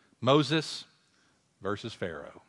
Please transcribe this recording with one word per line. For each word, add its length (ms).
Moses 640
versus 320
Pharaoh. 560